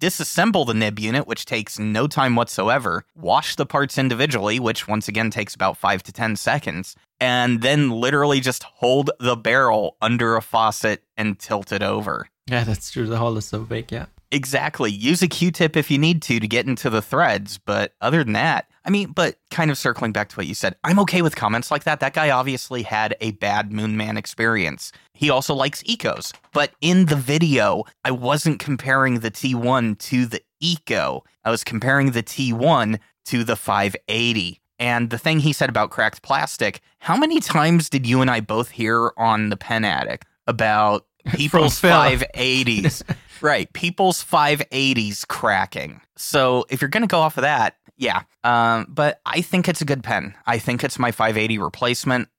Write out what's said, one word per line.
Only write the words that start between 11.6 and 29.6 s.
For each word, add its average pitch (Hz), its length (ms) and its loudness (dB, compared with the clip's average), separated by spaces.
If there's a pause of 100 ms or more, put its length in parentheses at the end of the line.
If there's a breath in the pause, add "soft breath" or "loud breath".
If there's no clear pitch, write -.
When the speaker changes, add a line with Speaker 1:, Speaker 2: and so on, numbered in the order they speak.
Speaker 1:
it 101 120 -2
over. 104 440 -4 (200)
Speaker 2:
Yeah, 123 160 0
that's 107 280 -4
true. 120 160 -4
The 113 100 -2
hole 117 200 0
is 107 80 -6
so 107 180 -8
big, 113 280 -8
yeah. 120 140 -8 (260)
Speaker 1:
Exactly. 135 600 -2
Use 123 300 0
a 185 60 4
Q-tip 165 500 0
if 147 120 0
you 139 80 4
need 160 260 2
to, 117 160 0
to 110 80 0
get 117 200 0
into 127 220 -2
the 110 120 2
threads, 120 560 -2
but 104 440 -4
other 143 220 2
than 110 100 -2
that, 131 320 0 (180)
I 170 60 -4
mean, 196 220 0
but 170 260 -2 (120)
kind 156 220 0
of 135 60 -4
circling 120 340 -2
back 104 180 -2
to - 60 -20
what 95 120 -4
you 90 80 -6
said, 95 280 -2
I'm 180 160 4
okay 180 220 2
with 160 140 0
comments 117 360 -2
like 151 140 -2
that. 151 160 -2
That 135 120 0
guy 156 180 2
obviously 127 520 -2
had 107 380 -2
a 113 100 -2
bad 101 400 -2
Moonman 107 460 -4
experience. 107 720 -2 (220 soft breath)
He 147 160 0
also 135 260 2
likes 135 280 -2
Ecos, - 500 -6 (200)
but 143 180 2 (100)
in 180 240 6
the 151 100 4
video, 127 720 2 (180 loud breath)
I 131 80 0
wasn't 139 480 0
comparing 131 600 0
the 113 120 -4
T 131 240 -4
one 117 420 0